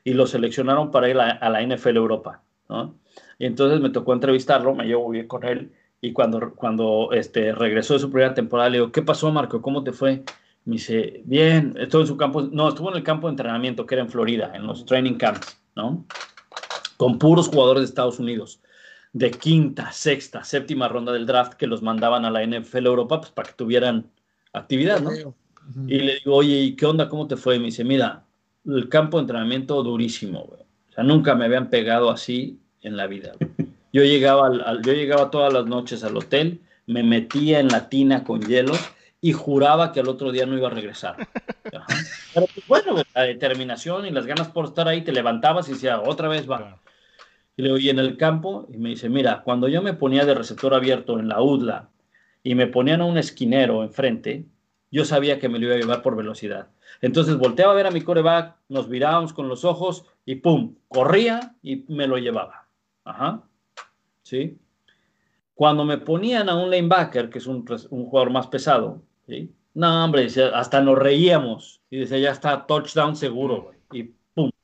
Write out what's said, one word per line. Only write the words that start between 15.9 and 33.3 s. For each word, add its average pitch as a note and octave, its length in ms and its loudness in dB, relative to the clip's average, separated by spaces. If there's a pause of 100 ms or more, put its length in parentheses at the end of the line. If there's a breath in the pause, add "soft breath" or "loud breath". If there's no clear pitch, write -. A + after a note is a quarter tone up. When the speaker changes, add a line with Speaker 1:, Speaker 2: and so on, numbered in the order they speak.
Speaker 1:
Con B2 220 2
puros E3 300 6
jugadores C3+ 340 4
de B2 40 0
Estados B2 320 -2
Unidos, A#2+ 420 -8 (520 soft breath)
de A#2 180 0
quinta, D3+ 640 2
sexta, - 520 -4
séptima C3+ 440 -4
ronda A#2+ 240 -4
del A#2 140 -4
draft, B2 280 0
que - 120 -6
los A2+ 160 -6
mandaban A2+ 420 0
a A2+ 60 -2
la A2+ 120 -2
N A#2 160 -2
F A#2 200 -8
L B2 100 2
Europa, B2 320 0
pues, D#3+ 120 -18
para - 160 -8
que - 60 -20
tuvieran A#2 560 0 (420)
actividad, C#3+ 480 0
¿no? D3+ 100 -4
Speaker 2:
Ujú. D#3 240 -10 (540)
Speaker 1:
Y C3+ 120 0
le C3+ 160 0
digo, C#3 200 0
"Oye, C#3+ 260 4
¿y C3+ 140 -2
qué D3 100 2
onda? D3+ 220 2
¿Cómo G#2+ 200 -8
te B2+ 80 -4
fue?". B2 200 0
Y - 20 -2
me A#2+ 80 -4
dice, A#2 180 -6
"Mira, B2+ 400 0 (420)
el C3+ 220 -2
campo E3+ 300 2
de D3 40 0
entrenamiento B2+ 600 -4
durísimo, A#2 600 -6
güey. - 160 -20 (300)
O - 20 -20
sea, A2+ 120 -2
nunca C#3 300 6
me A#2+ 100 2
habían A#2+ 260 0
pegado A#2 400 2
así B2 500 -8 (220)
en G#2 140 -10
la G2 100 -6
vida, G2 320 -14